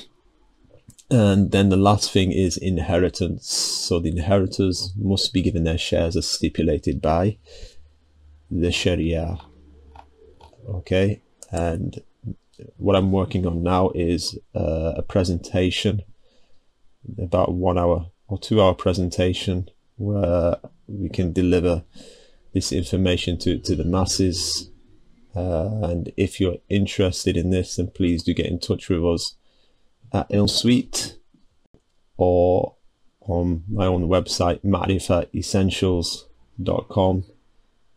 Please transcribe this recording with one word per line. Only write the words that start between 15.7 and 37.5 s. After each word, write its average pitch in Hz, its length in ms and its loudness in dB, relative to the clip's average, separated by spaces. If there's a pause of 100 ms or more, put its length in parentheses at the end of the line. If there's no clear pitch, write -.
about 90 360 -2
one 90 240 0
hour 87 300 2 (200)
or 95 100 -6
two 107 240 2
hour 92 120 6
presentation, 90 960 0 (280)
where 87 600 0 (300)
we 98 220 -6
can 87 240 0
deliver 87 500 2 (680)
this - 180 -2
information 90 680 0
to, - 200 0
to 90 160 -2
the 80 100 -2
masses. 92 840 0 (640)
Uh, 90 480 -2
and 85 340 -4
if 98 220 -2
you're 90 180 0 (120)
interested 98 680 0
in 87 120 0
this, 90 280 -2
then 90 100 -2
please 87 360 0
do 87 100 0
get 82 140 -2
in 85 120 -4
touch - 300 -4
with 85 140 0
us 85 320 0 (760)
at - 180 -2
Ilm 104 200 2
Suite - 640 0 (1040)
or 90 580 2 (460)
on 87 480 -2
my 98 160 0
own 90 240 2
website, 87 520 0
marifa 92 720 0
essentials 92 920 0 (340)
dot - 280 -4
com, 95 340 2 (720)